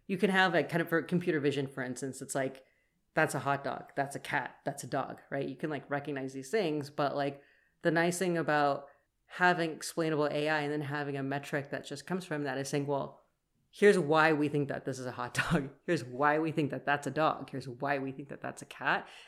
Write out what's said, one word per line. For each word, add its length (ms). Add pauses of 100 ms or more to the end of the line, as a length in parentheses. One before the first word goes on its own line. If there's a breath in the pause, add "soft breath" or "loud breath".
you 80
can 140
have 240
a 100
kind 160
of, 80
for 140
computer 360
vision, 280
for 180
instance, 380
it's 120
like, 300 (500)
that's 200
a 60
hot 220
dog, 320
that's 220
a 40
cat, 440
that's 180
a 60
dog, 320 (100)
right? 160
You 80
can, 160
like, 200
recognize 420
these 160
things, 420
but, 240
like, 260 (420 soft breath)
the 80
nice 280
thing 200
about 480 (400 loud breath)
having 440
explainable 600
A 180
I 120
and 120
then 80
having 360
a 60
metric 480
that 160
just 200
comes 180
from 200
that 140
is 100
saying, 180
"Well, 340 (500)
here's 280
why 340
we 160
think 200
that 160
this 140
is 80
a 60
hot 220
<laughs> 160
dog. 180 (180)
Here's 180
why 340
we 140
think 180
that 160
that's 200
a 40
dog. 400
Here's 180
why 300
we 140
think 180
that 120
that's 200
a 40
cat," 400 (220 loud breath)